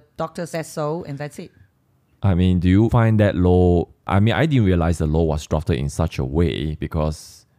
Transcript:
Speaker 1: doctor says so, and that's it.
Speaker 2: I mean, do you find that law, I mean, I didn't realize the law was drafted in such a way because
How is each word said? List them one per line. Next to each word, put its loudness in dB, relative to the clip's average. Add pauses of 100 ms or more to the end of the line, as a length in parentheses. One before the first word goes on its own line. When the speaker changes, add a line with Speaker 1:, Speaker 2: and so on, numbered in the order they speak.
(160)
Speaker 1:
doctor -8
says -10
so, -6
and -12
that's -12
it. -18 (720)
Speaker 2:
I 2
mean, 2
do 0
you 4
find 2
that 2
law, 2 (180)
I 0
mean, 2
I 0
didn't 2
realize 2
the 0
law 2
was -2
drafted -2
in -4
such -4
a -2
way -2
because -6 (120)